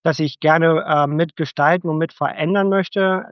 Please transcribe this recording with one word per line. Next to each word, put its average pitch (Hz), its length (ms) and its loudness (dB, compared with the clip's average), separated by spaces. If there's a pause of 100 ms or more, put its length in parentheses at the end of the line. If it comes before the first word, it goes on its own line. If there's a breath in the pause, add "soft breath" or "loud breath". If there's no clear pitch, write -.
dass 160 160 0
ich 151 200 -4
gerne, 160 480 2
äh, 147 200 2
mitgestalten 160 800 0
und 156 80 -2
mit 160 160 -4
verändern 165 560 -2
möchte. 190 640 -2